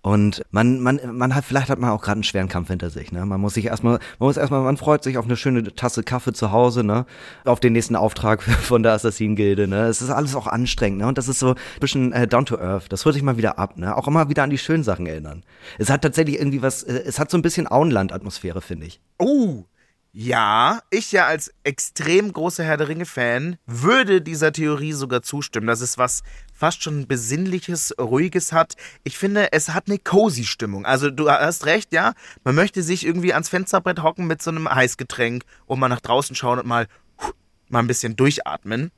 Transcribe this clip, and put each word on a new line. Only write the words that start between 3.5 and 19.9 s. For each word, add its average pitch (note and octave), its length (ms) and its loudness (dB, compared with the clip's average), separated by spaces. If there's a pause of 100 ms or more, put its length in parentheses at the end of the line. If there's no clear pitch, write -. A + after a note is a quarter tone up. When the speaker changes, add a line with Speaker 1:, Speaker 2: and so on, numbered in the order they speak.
Speaker 1:
sich A2+ 140 -2
erstmal, A#2 320 2 (200)
man B2+ 100 2
muss C#3 100 2
erstmal, C#3 240 0
man C3+ 160 0
freut D3 260 2
sich C3 140 -2
auf A2+ 80 -4
eine A#2+ 100 0
schöne A#2+ 380 0
Tasse A#2+ 280 -2
Kaffee B2+ 300 -2
zu G#2 200 -2
Hause, A#2+ 320 4
ne? A2 200 0 (400)
Auf B2 160 2
den A#2+ 140 4
nächsten A#2 220 0
Auftrag G#2+ 460 0
<laughs> - 0 -
von - 400 2
der A2 120 6
Assassinen-Gilde, G#2 720 2
ne? G#2 200 2
Es A2+ 120 0
ist B2+ 80 -4
alles C3+ 260 0
auch A2 120 -4
anstrengend, G#2 540 0
ne? G#2+ 60 0
Und C3+ 120 0
das B2 100 -4
ist C3+ 100 -2
so B2+ 120 4
ein B2 60 2 (240)
bisschen, C3 340 0
äh, B2 120 2
down B2 200 4
to A#2 120 -2
earth. F#2 300 -4
Das - 160 -6
holt D#3 80 4
sich C#3 100 0
mal C3 140 2
wieder A2 220 0
ab, G2 180 -4
ne? F2+ 180 -4
Auch C3 140 -2
immer D3+ 220 2
wieder D3 120 2
an C3+ 60 0
die C#3+ 80 0
schönen D#3+ 280 0
Sachen F2+ 200 -2
erinnern. D#2 380 -10 (340)
Es G#2+ 140 0
hat C#3 100 4
tatsächlich D3 380 0
irgendwie C#3 240 0
was, C3 200 -2
äh, B2 220 -4
es - 140 -6
hat D3+ 120 -2
so F3+ 60 2
ein E3 60 4
bisschen E3+ 280 -2
Auenland-Atmosphäre, F#2+ 920 0
finde D#2+ 240 -12
ich. - 160 -20 (160)
Speaker 2:
Oh! G#3 460 0 (480)